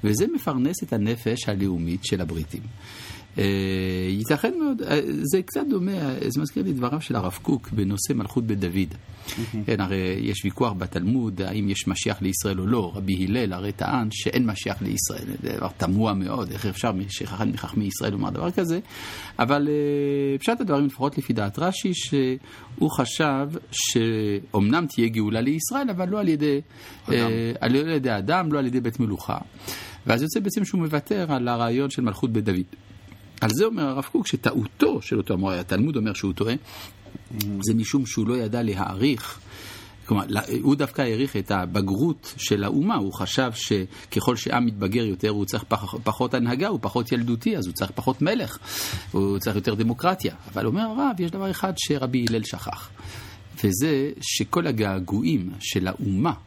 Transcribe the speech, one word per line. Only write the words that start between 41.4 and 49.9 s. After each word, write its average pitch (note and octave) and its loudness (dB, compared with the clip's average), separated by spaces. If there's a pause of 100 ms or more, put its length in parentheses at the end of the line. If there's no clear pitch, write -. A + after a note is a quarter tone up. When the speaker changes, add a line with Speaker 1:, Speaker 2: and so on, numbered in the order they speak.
Speaker 1:
הבגרות G2 0
של G2+ 2
האומה, C#3 2
הוא G2 0
חשב A#2+ 0
שככל G#2+ 0
שעם A#2+ 0
מתבגר G#2+ 0
יותר, G#2 0
הוא G#2 0
צריך G#2 -4
פח-, G2 -2
פחות A#2 0
הנהגה, B2+ 2
הוא F#3+ 0
פחות A#2 0
ילדותי, A#2+ 2
אז G2 -2
הוא F2 -4
צריך F#2+ -2
פחות B2+ 0
מלך, E3+ 0 (540)
הוא G2 0
צריך G2+ -2
יותר G#2 0
דמוקרטיה. A#2+ 0 (180)